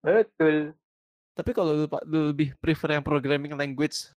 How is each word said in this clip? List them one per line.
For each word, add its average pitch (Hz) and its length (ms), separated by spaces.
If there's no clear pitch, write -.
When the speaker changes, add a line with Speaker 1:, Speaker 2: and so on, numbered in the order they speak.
Speaker 1:
Betul. 156 720
Speaker 2:
Tapi - 200
kalau 175 220
lu 151 120
pa-, 143 160
lu 156 300
lebih 143 260
prefer 156 380
yang 143 80
programming 143 500
language 143 540